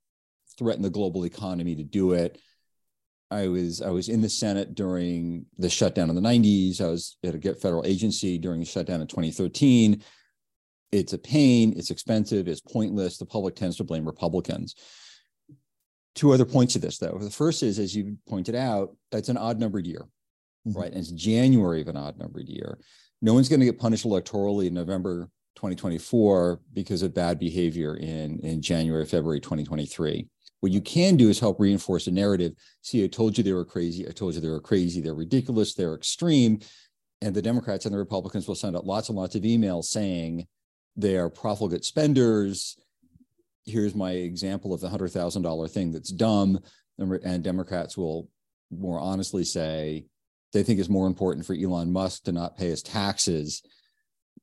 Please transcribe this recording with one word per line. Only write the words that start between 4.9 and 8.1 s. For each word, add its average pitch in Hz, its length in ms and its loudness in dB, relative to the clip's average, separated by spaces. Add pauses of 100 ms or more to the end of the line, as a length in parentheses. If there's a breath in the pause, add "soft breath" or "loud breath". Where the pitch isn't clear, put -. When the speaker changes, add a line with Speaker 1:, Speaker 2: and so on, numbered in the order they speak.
Speaker 1:
the 90 120 0
shutdown 87 400 2
in 82 60 0
the 87 60 0
nineties. 104 600 4
I 90 60 0
was 82 360 -4
at 85 120 -4
a - 20 -8
get-, 92 240 -4
federal 85 240 0
agency 95 520 0